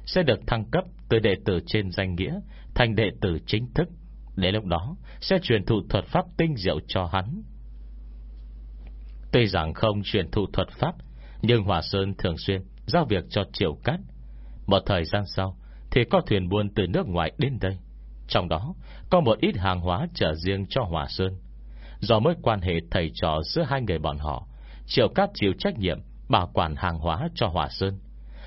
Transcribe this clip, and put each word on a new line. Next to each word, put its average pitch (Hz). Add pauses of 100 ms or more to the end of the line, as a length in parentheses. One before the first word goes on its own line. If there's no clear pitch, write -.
sẽ -
được 123
thăng 110
cấp 185 (240)
từ 117
đệ 104 (100)
tử 90
trên 101
danh 92
nghĩa 143 (340)
thành 117
đệ 98 (100)
tử 85
chính 120
thức. 170 (480)
Đến 95
lúc 107
đó 92 (240)
sẽ 190
truyền 107
thụ 113
thuật 98
pháp 180 (120)
tinh 160
diệu 90
cho 90
hắn. 117 (1900)
Tuy 120
rằng 85
không 104
truyền 92
thụ 98
thuật -
pháp, - (480)
nhưng 113
Hòa 90
Sơn 98
thường 82
xuyên 95 (240)
giao 160
việc 104
cho 104 (100)
Triệu 80 (100)
Cát. 175 (640)
Một 98
thời 95
gian 101
sau 95 (340)
thì 120
có 190
thuyền 92
buôn 101
từ 95
nước 165
ngoài 85
đến 127
đây, 95 (500)
trong 90
đó 98 (360)
có 180
một 113
ít 202
hàng 92
hóa 90
chở 82
riêng 95
cho 131
Hòa 82
Sơn. 92 (680)
Do 110
mối 156
quan 107
hệ 87 (160)
thầy 85
trò 80
giữa -
hai 135
người 92
bọn 76
họ, 73 (400)
Triệu -
Cát 196
chịu 98
trách 202
nhiệm 90 (300)
bảo 90
quản 78
hàng 85
hóa 82
cho 104
Hòa 80
Sơn. 98 (480)